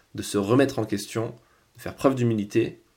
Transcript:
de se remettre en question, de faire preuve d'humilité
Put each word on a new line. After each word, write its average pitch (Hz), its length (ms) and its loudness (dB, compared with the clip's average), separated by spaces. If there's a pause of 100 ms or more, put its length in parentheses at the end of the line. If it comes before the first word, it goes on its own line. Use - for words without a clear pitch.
(160)
de 104 60 -8
se - 160 -4
remettre 123 420 4
en 107 60 0
question, 101 480 -6 (420)
de - 60 -20
faire - 140 -12
preuve 135 200 2
d'humilité 113 680 0 (160)